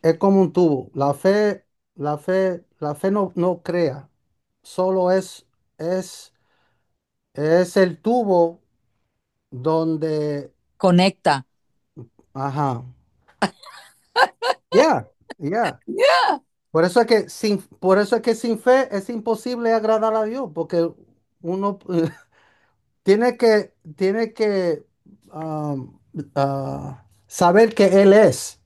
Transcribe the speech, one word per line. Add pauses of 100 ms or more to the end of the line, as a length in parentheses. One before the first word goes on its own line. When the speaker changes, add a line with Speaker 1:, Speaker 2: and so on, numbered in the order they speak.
Speaker 1:
es
como
un
tubo.
La
fe, (300)
la
fe, (140)
la
fe
no,
no
crea. (520)
Solo
es, (320)
es, (1000)
es
el
tubo (920)
donde (240)
Speaker 2:
Conecta. (880)
Speaker 1:
Ajá. (1500)
Speaker 2:
<laughs>
Speaker 1:
Yeah, (340)
yeah.
Speaker 2:
Yeah. (300)
Speaker 1:
Por
eso
es
que
sin, (220)
por
eso
es
que
sin
fe
es
imposible
agradar
a
Dios,
porque (520)
uno, (100)
<laughs>
tiene
que, (220)
tiene
que, (480)
um, (380)
ah, (200)
saber
que
Él
es.